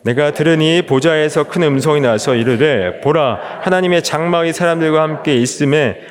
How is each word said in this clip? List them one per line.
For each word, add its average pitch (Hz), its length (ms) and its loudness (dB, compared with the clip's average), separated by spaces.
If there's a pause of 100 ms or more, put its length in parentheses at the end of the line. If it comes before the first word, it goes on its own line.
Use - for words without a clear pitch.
"내가 135 280 0
들으니 160 520 2
보좌에서 151 600 0
큰 175 200 -2
음성이 147 360 2
나서 123 340 0
이르되, 117 680 0
보라, 139 600 -2
하나님의 180 420 0
장막이 165 500 -2
사람들과 165 500 0
함께 156 320 -2
있음에 135 640 0 (140)